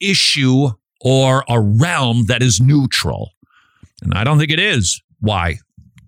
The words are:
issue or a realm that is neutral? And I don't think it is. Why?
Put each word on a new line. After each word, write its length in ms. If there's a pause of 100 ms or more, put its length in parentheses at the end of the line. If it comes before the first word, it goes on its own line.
issue 680 (300)
or 480
a 140
realm 640
that 180
is 160
neutral? 720 (720)
And 120
I 120
don't 120
think 140
it 80
is. 420 (200)
Why? 380 (480)